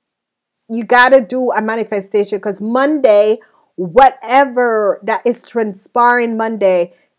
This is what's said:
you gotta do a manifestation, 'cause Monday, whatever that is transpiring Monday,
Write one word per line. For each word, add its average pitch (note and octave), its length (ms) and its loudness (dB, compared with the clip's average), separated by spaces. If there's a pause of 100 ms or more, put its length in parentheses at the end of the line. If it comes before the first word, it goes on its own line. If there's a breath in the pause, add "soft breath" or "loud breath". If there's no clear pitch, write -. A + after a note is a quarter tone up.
(680)
you A3+ 160 -6
gotta B3 360 4
do B3+ 300 -4
a G#3+ 100 -2
manifestation, G#3+ 800 -4
'cause G3 200 -8
Monday, A3+ 800 2 (340 soft breath)
whatever A#3+ 1300 0
that G3+ 220 -6
is A#3 180 -2
transpiring A#3 960 -2
Monday, G3 580 -2 (240 soft breath)